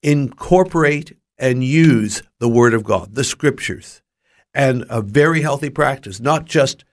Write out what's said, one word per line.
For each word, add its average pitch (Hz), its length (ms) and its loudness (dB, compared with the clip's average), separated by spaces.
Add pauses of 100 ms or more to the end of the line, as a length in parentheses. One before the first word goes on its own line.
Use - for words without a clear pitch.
incorporate 147 1120 0 (220)
and 127 260 -2
use 127 580 2 (180)
the 120 100 0
Word 117 240 4
of 113 100 -2
God, 98 320 -4
the 135 80 -2
Scriptures, - 800 -6 (520)
and 131 360 0
a 117 120 -4
very 147 400 0
healthy 147 280 -4
practice, 131 500 -4
not 147 240 -2
just 143 500 -2